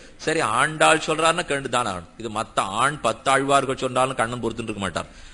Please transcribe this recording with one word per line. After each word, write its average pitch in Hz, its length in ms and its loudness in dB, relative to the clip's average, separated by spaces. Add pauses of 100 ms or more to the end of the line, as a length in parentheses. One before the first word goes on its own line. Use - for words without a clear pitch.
(180)
"சரி, 160 220 -2
ஆண்டாள் 151 680 2
சொல்றாருன்னு 165 380 2
கேட்டுதான் 127 420 -2
ஆகணும்." 90 300 -8
இது 113 120 -8
மத்த 110 300 -2
ஆண் 120 440 0
பத்தாழ்வார்கள் 135 760 2
சொன்னாலும் 127 380 0
கண்ணன் 120 280 -2
பொறுத்துட்டு 113 200 -4
இருக்க 110 160 -8
மாட்டார். - 540 -6